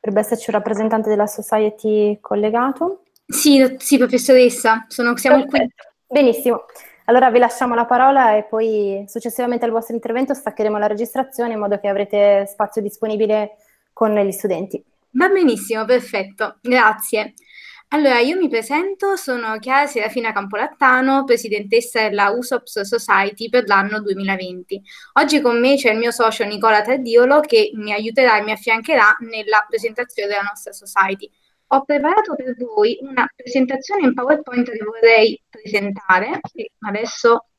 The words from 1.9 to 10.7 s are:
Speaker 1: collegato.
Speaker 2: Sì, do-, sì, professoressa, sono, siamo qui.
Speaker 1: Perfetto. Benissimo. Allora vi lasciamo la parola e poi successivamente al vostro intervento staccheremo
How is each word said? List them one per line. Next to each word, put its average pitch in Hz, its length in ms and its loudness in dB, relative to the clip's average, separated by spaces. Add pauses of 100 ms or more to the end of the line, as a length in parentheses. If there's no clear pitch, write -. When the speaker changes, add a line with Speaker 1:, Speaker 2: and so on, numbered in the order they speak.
Speaker 1:
collegato. 240 800 -2 (240)
Speaker 2:
Sì, 285 320 4
do-, 262 180 4
sì, - 220 0
professoressa, 247 880 4
sono, 240 300 -2
siamo 277 220 4
qui. - 100 -8
Speaker 1:
Perfetto. 254 340 -4 (220)
Benissimo. 240 580 2 (400)
Allora 247 260 4
vi 233 80 2
lasciamo 240 360 0
la 233 100 0
parola 254 500 4
e 214 100 0
poi 214 600 -2
successivamente 240 600 -4
al 226 60 -2
vostro 226 220 -4
intervento 240 380 -4
staccheremo 214 460 -4